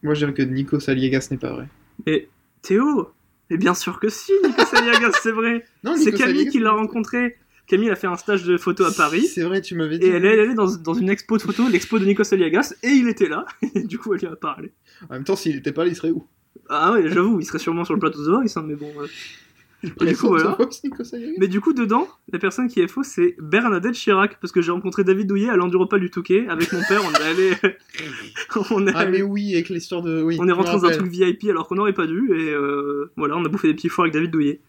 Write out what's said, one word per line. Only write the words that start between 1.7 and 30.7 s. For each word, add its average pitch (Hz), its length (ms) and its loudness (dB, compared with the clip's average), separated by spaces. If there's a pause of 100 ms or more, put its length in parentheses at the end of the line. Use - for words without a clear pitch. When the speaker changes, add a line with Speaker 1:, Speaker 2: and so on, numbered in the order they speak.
Speaker 2:
Et 156 220 -2 (340)
Théo ? 240 480 2 (400)
Mais 170 60 -2
bien 180 180 2
sûr - 240 -6
que 214 120 0
si, - 220 -4 (120)
Nikos - 320 2
Aliagas, 233 360 4 (100)
c'est 226 100 0
vrai. 226 320 0 (180)
Speaker 1:
Non, 302 140 -2
Speaker 2:
C'est 302 100 6
Speaker 1:
Nikos 202 120 2
Speaker 2:
Camille 262 160 2
Speaker 1:
Aliagas, - 160 2
Speaker 2:
qui 277 80 2
l'a 220 120 4
Speaker 1:
c'est 214 60 6
vrai. 214 100 0
Speaker 2:
rencontré. 240 500 -2 (300)
Camille 214 240 2
a 196 60 0
fait - 100 -6
un 180 100 -2
stage 190 280 -2
de 175 120 2
photo 180 280 0
à 160 80 0
Paris. 165 340 2
Speaker 1:
C'est 190 160 -2
vrai, 185 200 -2
tu - 120 -12
m'avais 160 240 -2
dit. 185 80 2
Speaker 2:
Et 185 40 6
elle 175 160 2
est 220 140 6
allée 233 140 2
dans, 202 220 2
dans 165 180 -4
une 190 140 0
expo 208 300 -2
de - 40 -2
photo, 220 260 0
l'expo 220 300 0
de 190 60 0
Nikos 202 300 2
Aliagas, 185 480 2
et 240 80 -2
il 254 180 6
était 208 200 0
là. 151 180 -4 (160)
<laughs> - 120 -6
Et 208 100 -2
du 208 140 -8
coup, 220 160 -4
elle 170 60 -4
lui 185 60 -6
a 165 100 -10
parlé. 156 360 -10 (360)
Speaker 1:
En - 60 -14
même 131 100 -10
temps, 190 120 -2
s'il 160 200 -4
était 139 160 -6
pas 160 120 -2
là, 180 60 2
il 170 60 -6
serait 160 140 -4
où ? 165 160 -4 (420)
Speaker 2:
Ah 156 240 2
ouais, 190 180 4
j'avoue, 190 300 2
il 160 60 -4
serait 160 120 -6
sûrement 170 260 -2
sur 160 100 -2
le 208 60 0
plateau 156 200 -2
de 147 60 -4
The 160 40 2
Voice, 226 300 2
hein, 156 60 -10
mais 151 80 -8
bon, 147 160 -12 (100)
euh. 143 60 -10 (760)
Speaker 1:
Il 170 60 -6 (100)
Speaker 2:
Et 170 60 2
du 165 100 2
coup, 226 140 2
Speaker 1:
présente 170 100 6
Speaker 2:
voilà. 160 120 2
Speaker 1:
The - 40 -2
Voice, - 280 -2
Nikos 247 300 -10
Aliagas. 240 240 -10
Speaker 2:
Mais 190 100 4
du 190 120 0
coup, 320 140 0
dedans, 247 340 0 (240)
la 175 60 -4
personne 202 300 -2
qui 233 120 -2
est 175 80 4
faux, 269 140 -6
c'est 180 360 0
Bernadette 196 560 0
Chirac, 202 460 2
parce 180 120 -8
que 180 100 2
j'ai 165 100 0
rencontré 185 320 -2
David 190 220 2
Douillet 202 240 2
à 220 60 2
l'heure 180 120 4
du 180 80 0
repas 190 220 2
du 180 120 -2
Touquet, 185 380 0
avec 170 240 -2
mon 175 160 -2
père, 202 160 2
on 165 80 -4
est 156 100 2
allé, 180 300 2
<laughs> - 1160 -8
on 202 160 0
est 190 80 0
Speaker 1:
Ah, - 60 -2
Speaker 2:
allé 190 180 0
Speaker 1:
mais 196 40 0
oui, 202 320 -4
avec 170 140 -2
l'histoire 175 340 -6
de, 160 200 -2
oui, 165 180 0
Speaker 2:
on 175 40 0
est 185 40 4
Speaker 1:
je 185 40 4
me 170 40 2
Speaker 2:
rentré 175 160 2